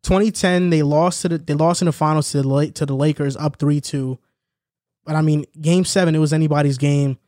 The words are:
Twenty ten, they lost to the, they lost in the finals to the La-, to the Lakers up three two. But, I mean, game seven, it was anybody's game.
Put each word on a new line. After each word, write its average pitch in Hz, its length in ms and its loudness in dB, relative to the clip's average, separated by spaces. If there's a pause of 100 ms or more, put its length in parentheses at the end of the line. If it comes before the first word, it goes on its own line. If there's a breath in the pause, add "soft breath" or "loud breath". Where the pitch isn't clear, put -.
Twenty 196 280 2
ten, 180 400 0
they 160 120 2
lost 156 400 0
to 180 80 -4
the, 165 80 -4
they 147 160 -6
lost 165 280 0
in 180 40 2
the 160 60 0
finals 156 380 0
to 143 120 0
the 135 60 0
La-, 143 180 2
to - 200 -6
the 139 80 -4
Lakers 143 420 -2
up 151 220 -6
three 147 220 0
two. 131 380 -6 (880)
But, 156 120 -4
I 156 60 2
mean, 151 220 2 (160)
game 175 240 2
seven, 175 300 2
it 156 40 2
was 151 140 2
anybody's 147 460 0
game. 143 500 0